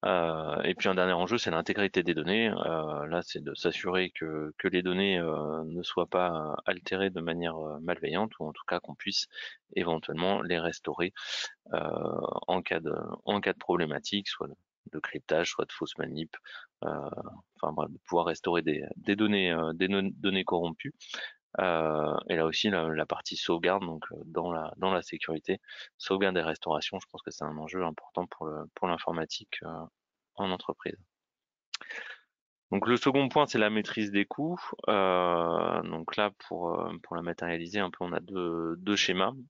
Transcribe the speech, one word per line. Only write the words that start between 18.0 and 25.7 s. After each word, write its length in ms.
pouvoir 180
restaurer 380
des, 200
des 200
données, 360
euh, 220
des 140
non-, 260
données 300
corrompues. 500
Euh, 580
et 80
là 100
aussi, 240
la, 200
la 160
partie 300
sauvegarde, 460
donc, 300
euh, 120
dans 280
la, 240
dans 160
la 100
sécurité, 580